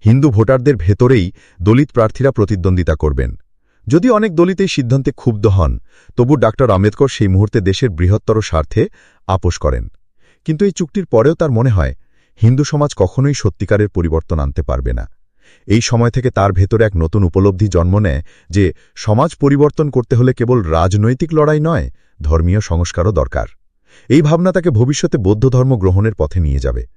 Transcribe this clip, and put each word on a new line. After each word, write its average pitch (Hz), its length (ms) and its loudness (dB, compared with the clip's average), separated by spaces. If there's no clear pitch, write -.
হিন্দু 135 240 4
ভোটারদের 127 460 2
ভেতরেই 101 560 2
দলিত 117 320 2
প্রার্থীরা 123 380 0
প্রতিদ্বন্দ্বিতা 92 640 0
করবেন। 65 400 -4
যদিও 180 280 2
অনেক 208 200 -2
দলিত 175 260 0
এই 196 60 0
সিদ্ধান্তে 135 440 -2
ক্ষুব্ধ 110 360 -4
হন, 80 320 0
তবু 123 200 2
ডক্টর 117 360 0
আম্বেদকর 104 360 2
সেই 110 200 -2
মুহূর্তে 101 340 0
দেশের 98 280 -2
বৃহত্তর 98 520 -2
স্বার্থে 95 480 -2
আপোষ 92 300 -2
করেন। 62 300 -4
কিন্তু 160 200 -2
এই 202 60 0
চুক্তির 175 340 -6
পরেও 123 280 2
তার 156 180 -2
মনে 123 180 2
হয়, 78 260 0
হিন্দু 131 220 4
সমাজ 147 320 -2
কখনোই 131 380 0
সত্যিকারের 104 560 -2
পরিবর্তন 80 500 -2
আনতে 69 220 -4
পারবে 64 320 -4
না। 58 140 -8
এই 107 160 2
সময় 117 300 0
থেকে 127 200 -2
তার 98 220 0
ভেতরে 98 320 2
এক 107 100 -2
নতুন 85 280 0
উপলব্ধি 95 440 2
জন্ম 90 320 2
নেয় 76 240 -2
যে 92 240 0
সমাজ 120 400 -2
পরিবর্তন 143 540 2
করতে 123 260 -2
হলে 127 180 2
কেবল 123 280 0
রাজনৈতিক 104 720 0
লড়াই 151 260 2
নয়, 151 300 -2
ধর্মীয় 82 380 0
সংস্কারও 87 520 -2
দরকার। 69 360 -4
এই 143 120 4
ভাবনা 170 300 2
তাকে 175 180 0
ভবিষ্যতে 135 480 0
বৌদ্ধ 120 320 2
ধর্ম 127 260 2
গ্রহণের 98 400 0
পথে - 240 -4
নিয়ে 71 200 0
যাবে। 60 260 -6